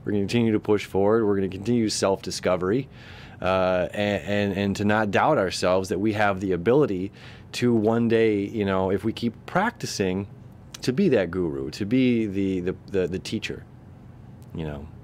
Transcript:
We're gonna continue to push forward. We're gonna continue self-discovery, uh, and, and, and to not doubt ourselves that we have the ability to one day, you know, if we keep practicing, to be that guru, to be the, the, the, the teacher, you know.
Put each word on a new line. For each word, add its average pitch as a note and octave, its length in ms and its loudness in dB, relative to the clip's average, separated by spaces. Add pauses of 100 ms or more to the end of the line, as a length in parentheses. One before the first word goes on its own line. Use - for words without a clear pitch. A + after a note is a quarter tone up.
We're G2+ 80 -2
gonna G2+ 100 2
continue A2+ 300 2
to G#2+ 80 4
push G#2 240 2
forward. G#2 420 2
We're G2+ 100 2
gonna G2 120 0
continue G#2+ 400 0
self-discovery, F#2+ 1000 0 (520)
uh, F#2 520 2
and, G2+ 320 -2
and, G2+ 340 0
and G2+ 180 0
to G#2 80 -2
not G#2+ 260 2
doubt A#2+ 280 2
ourselves F#2+ 520 0
that F#2 80 -2
we G#2+ 140 0
have G2+ 280 0
the F#2+ 120 0
ability G2+ 600 2 (400)
to A#2+ 200 2
one A2+ 360 2
day, A2+ 320 4
you G2+ 240 -2
know, F#2+ 260 2
if G2 140 0
we A2 80 0
keep A#2 220 -4 (120)
practicing, G#2 800 -2 (540)
to C#3 120 -2
be F3+ 180 2
that F#2+ 200 4
guru, D2+ 400 -2
to - 140 -6
be A#2+ 420 2
the, F#2+ 340 0
the, F2+ 160 -4 (140)
the, F#2 160 0
the F2 140 -4
teacher, - 440 -8 (880)
you E2+ 120 -8
know. D2 200 -8 (200)